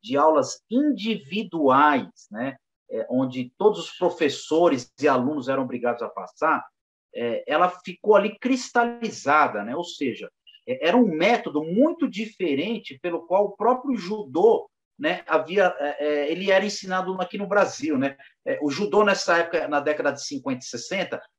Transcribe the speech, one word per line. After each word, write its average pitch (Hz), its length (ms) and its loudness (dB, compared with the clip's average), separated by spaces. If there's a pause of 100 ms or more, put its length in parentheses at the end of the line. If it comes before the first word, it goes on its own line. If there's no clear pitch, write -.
de 135 140 -2
aulas 151 520 2
individuais, 170 1400 2 (200)
né, 127 260 -8 (360)
é, 110 180 -4
onde 127 480 -2
todos 190 220 2
os - 180 -14
professores 160 1040 0
e 147 60 4
alunos 131 400 0
eram 135 160 0
obrigados 120 400 -4
a 107 60 -8
passar, - 540 -2 (540)
é, 113 300 -2
ela 170 220 2
ficou 190 460 0
ali 202 220 4
cristalizada, 233 1300 0
né? 120 120 -6
Ou 175 100 -6
seja, - 440 -8 (380)
é, 131 220 0
era 226 80 4
um 240 100 6
método 165 560 0
muito 269 460 0
diferente 180 920 -4
pelo 170 240 -6
qual 196 200 2
o 196 100 -8
próprio 247 400 0
judô, 190 760 2 (300)
né, 170 260 -2
havia, 196 540 2
é, 147 260 -4
é, 147 260 0
ele 190 200 -2
era 196 140 4
ensinado 185 560 -4
aqui 180 160 -6
no 196 100 -6
Brasil, 165 500 0
né? 139 200 -2 (280)
É, - 160 -4
o 147 80 -2
judô 202 340 2
nessa 185 340 2
época, 170 300 -2
na 143 120 0
década 147 320 0
de - 140 -10
cinquenta 135 340 -6
e - 80 -16
sessenta 170 540 -8 (180)